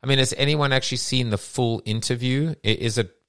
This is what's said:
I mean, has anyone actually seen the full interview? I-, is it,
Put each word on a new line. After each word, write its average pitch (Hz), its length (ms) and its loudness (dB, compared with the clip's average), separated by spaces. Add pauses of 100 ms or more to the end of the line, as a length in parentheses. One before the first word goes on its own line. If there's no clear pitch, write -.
I 127 60 -10
mean, 135 100 2
has 131 180 2
anyone 143 380 2
actually 131 240 0
seen 123 320 0
the 104 80 0
full 117 480 -2
interview? 127 680 0 (100)
I-, 104 40 2
is 113 280 0
it, 107 180 -2 (140)